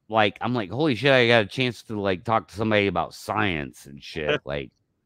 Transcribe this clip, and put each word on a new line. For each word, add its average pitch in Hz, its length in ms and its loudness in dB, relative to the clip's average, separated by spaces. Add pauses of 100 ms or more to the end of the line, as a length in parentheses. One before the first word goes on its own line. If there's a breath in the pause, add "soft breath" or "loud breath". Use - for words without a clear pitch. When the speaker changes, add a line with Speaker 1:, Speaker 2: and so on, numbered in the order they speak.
Speaker 1:
like, 107 320 2
I'm 117 120 -2
like, 104 180 -2
"Holy 135 240 0
shit, 131 180 2
I 123 140 6
got 117 160 6
a 95 40 -4
chance 127 360 -4
to, 107 160 -8
like, 98 260 -2
talk 110 240 0
to - 60 -20
somebody 107 320 2
about 87 260 -2
science 92 720 -4
and 71 180 -18
shit." 143 380 -4
Speaker 2:
<laughs> - 40 -20
Speaker 1:
Like, 69 260 -8 (340)